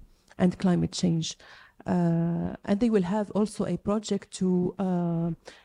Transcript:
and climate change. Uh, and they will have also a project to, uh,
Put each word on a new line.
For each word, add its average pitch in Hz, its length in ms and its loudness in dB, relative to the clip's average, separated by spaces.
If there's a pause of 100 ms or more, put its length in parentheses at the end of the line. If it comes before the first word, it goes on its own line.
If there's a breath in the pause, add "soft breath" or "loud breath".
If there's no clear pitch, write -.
(380 soft breath)
and 185 220 2
climate 170 320 2
change. 165 440 0 (520 loud breath)
Uh, 170 680 0 (120)
and 202 140 0
they 233 120 2
will 208 100 4
have 202 300 -2
also 208 340 0
a 175 100 -2
project 202 580 -2
to, 180 440 0
uh, 175 540 0 (340 loud breath)